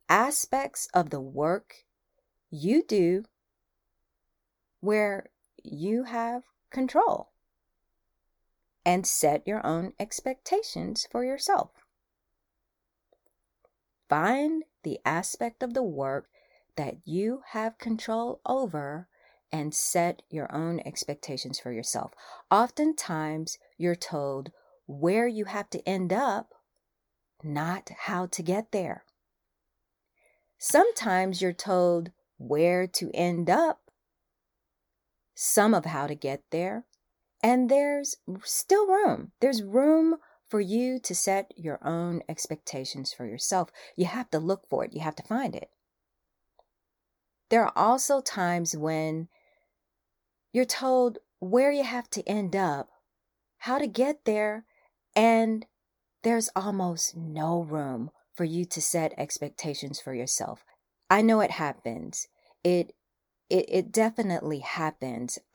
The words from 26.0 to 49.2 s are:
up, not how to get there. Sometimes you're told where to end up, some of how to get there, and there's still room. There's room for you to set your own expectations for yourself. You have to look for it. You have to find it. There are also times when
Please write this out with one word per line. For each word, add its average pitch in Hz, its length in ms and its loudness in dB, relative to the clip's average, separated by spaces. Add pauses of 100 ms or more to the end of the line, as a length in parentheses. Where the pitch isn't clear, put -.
up, 226 440 -2 (880)
not 156 520 -4
how 185 300 -4
to 190 160 -6
get 185 300 -2
there. - 340 -4 (1500)
Sometimes 190 840 2
you're 185 140 0
told 175 560 2 (300)
where 165 480 2
to - 260 -6
end 175 340 0
up, 311 440 2 (1400)
some 214 400 4
of 165 100 0
how 147 220 -4
to 147 80 -6
get 143 340 -6
there, 190 360 -4 (580)
and 247 260 4
there's 285 460 2 (260)
still - 460 4
room. 381 520 2
There's 247 220 2
room 302 540 4 (340)
for 208 120 2
you 240 400 0
to - 120 -6
set 196 420 0
your 156 220 -6 (100)
own 170 400 -2
expectations 139 840 -8
for 123 140 -10
yourself. 160 420 -2 (260)
You 180 100 0
have 233 260 -6
to 156 80 0
look 180 280 -2
for 135 160 -2
it. - 100 -8
You 151 80 -8
have 156 160 -4
to - 60 -12
find 233 320 -4
it. - 140 -12 (1800)
There 226 120 6
are - 120 0
also 262 440 4
times 175 560 -2
when 160 520 -4 (1300)